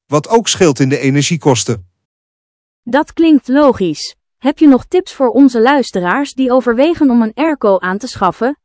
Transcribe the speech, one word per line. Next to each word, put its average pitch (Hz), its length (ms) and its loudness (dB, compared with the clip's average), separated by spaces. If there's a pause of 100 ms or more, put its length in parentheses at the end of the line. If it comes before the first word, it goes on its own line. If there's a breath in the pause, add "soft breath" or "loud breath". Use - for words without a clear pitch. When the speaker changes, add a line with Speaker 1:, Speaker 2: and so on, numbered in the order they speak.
Speaker 1:
wat 147 220 -4
ook 233 200 0
scheelt 175 320 0
in 135 80 2
de 135 100 -2
energiekosten. 135 880 -2 (960)
Speaker 2:
Dat 269 300 -4
klinkt 320 360 2
logisch. 247 680 -2 (220)
Heb 285 200 -4
je 311 100 4
nog 247 160 4
tips - 280 -4
voor 254 180 -2
onze 240 300 2
luisteraars 240 760 -2
die 262 180 -2
overwegen 262 580 0
om 233 120 2
een 220 120 -4
airco 254 440 0
aan 185 200 -6
te 254 80 -12
schaffen? 226 580 -4